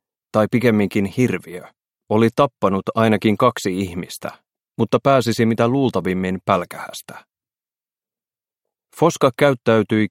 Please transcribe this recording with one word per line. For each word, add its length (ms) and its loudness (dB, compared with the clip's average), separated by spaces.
tai 200 2
pikemminkin 540 0
hirviö, 580 -4
oli 260 2
tappanut 480 0
ainakin 420 0
kaksi 420 0
ihmistä, 520 -10
mutta 260 0
pääsisi 420 2
mitä 220 2
luultavimmin 800 -2
pälkähästä. 800 -6
Foska 400 2
käyttäytyi 720 2